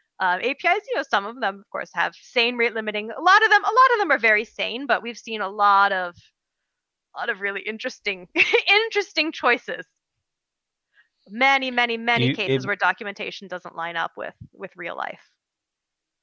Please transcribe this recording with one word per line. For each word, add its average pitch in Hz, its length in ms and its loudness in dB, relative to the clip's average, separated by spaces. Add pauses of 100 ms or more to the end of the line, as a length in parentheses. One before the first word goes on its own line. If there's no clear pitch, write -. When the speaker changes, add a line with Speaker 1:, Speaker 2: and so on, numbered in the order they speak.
(200)
Speaker 1:
Um, 185 220 0
A 254 120 -2
P - 140 -4
Is, 415 220 2
you 494 60 -4
know, - 120 -2
some 202 180 0
of 240 160 -12
them, 196 180 -4
of - 100 -20
course, - 240 -10
have 175 220 -2
sane 240 400 -2
rate 233 180 0
limiting. 214 380 -6
A - 100 -10
lot 381 220 6
of 427 60 4
them, 415 140 4
a - 40 -4
lot 494 260 6
of 440 60 2
them 349 120 2
are 262 80 2
very 214 260 4
sane, 214 420 -8
but 208 160 0
we've 226 140 -10
seen 220 240 -10
a 190 80 -4
lot 202 420 4
of, 180 240 -4 (1000)
a - 40 -10
lot 185 100 -6
of 196 120 -6
really 196 200 -4
interesting, 208 680 -8
<laughs> - 380 2
interesting 403 640 0
choices. - 520 -2 (1400)
Many, 262 420 2
many, 240 260 0
many 233 280 2
Speaker 2:
Do 131 40 4
you, 143 60 0
Speaker 1:
cases 135 280 0
Speaker 2:
it - 40 -10
Speaker 1:
where 202 80 0
documentation 196 720 -4
doesn't 180 280 -12
line 170 220 -8
up - 180 -4
with, - 180 -10 (200)
with 190 240 -14
real 165 180 -10
life. - 260 -10 (1000)